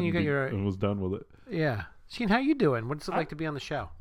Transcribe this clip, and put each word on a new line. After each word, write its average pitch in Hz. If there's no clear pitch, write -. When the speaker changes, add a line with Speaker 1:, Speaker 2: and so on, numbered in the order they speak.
Speaker 1:
and 170
Speaker 2:
got 175
Speaker 1:
be-, -
Speaker 2:
your 139
Speaker 1:
and 101
was 98
done 101
with 95
it. -
Speaker 2:
Yeah. 151
Sheen, -
how 214
you 285
doing? 127
What's 147
it 185
like 170
Speaker 3:
I -
Speaker 2:
to 160
be 160
on 156
the 139
show? 127